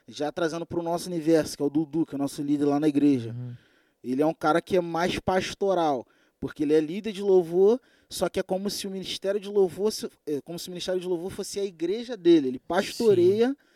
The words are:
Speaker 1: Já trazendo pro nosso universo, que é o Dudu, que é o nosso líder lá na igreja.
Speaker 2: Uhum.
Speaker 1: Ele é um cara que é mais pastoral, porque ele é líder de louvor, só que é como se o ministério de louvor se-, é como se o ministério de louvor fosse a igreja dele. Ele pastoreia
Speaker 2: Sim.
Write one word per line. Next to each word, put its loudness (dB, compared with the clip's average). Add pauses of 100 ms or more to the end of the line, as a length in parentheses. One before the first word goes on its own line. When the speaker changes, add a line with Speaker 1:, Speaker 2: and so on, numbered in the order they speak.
Speaker 1:
Já -6
trazendo -4
pro -4
nosso -6
universo, 0
que -6
é 0
o 0
Dudu, 0
que -8
é -8
o -6
nosso -6
líder 0
lá 2
na 2
igreja. 2
Speaker 2:
Uhum. -10 (500)
Speaker 1:
Ele -4
é 2
um -2
cara 2
que -4
é 4
mais -2
pastoral, -2 (340)
porque -6
ele 2
é 6
líder -6
de -8
louvor, 4 (300)
só -2
que -2
é -6
como -4
se -8
o -6
ministério -6
de -12
louvor 2
se-, -8 (160)
é -4
como -12
se -12
o -12
ministério -4
de -10
louvor -4
fosse -10
a -2
igreja -6
dele. 6
Ele -4
pastoreia 2
Speaker 2:
Sim. -6 (200)